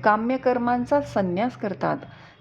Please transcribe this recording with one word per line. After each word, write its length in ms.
काम्य 320
कर्मांचा 640
संन्यास 560
करतात, 400